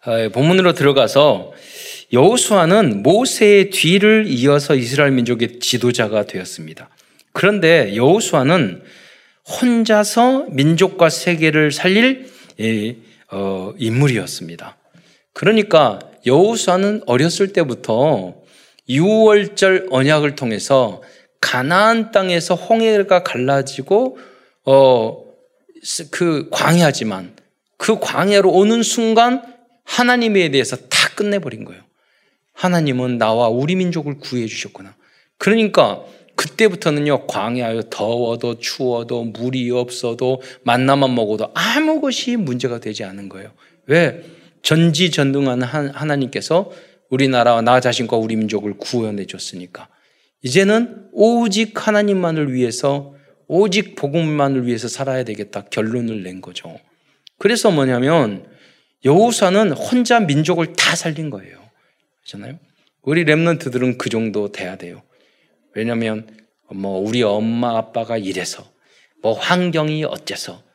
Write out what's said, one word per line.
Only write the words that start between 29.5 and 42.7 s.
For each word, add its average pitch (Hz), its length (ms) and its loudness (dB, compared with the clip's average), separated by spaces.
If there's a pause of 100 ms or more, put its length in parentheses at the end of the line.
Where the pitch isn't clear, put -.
하나님에 233 680 2
대해서 131 260 0
다 - 400 -2
끝내버린 175 480 -6
거예요. - 180 -20 (720)
"하나님은 135 640 -2
나와 113 300 2
우리 123 280 0
민족을 165 420 -4
구해주셨구나." 107 800 -10 (420)
그러니까 190 680 2 (320)
그때부터는요, 156 920 -2
광야요, 113 560 -4
더워도 117 760 -4
추워도 120 680 -4
물이 120 460 -4
없어도 123 680 -4 (220)
만나만 127 520 2
먹어도 107 380 -2
아무 285 480 0
것이 254 340 -4
문제가 123 440 -4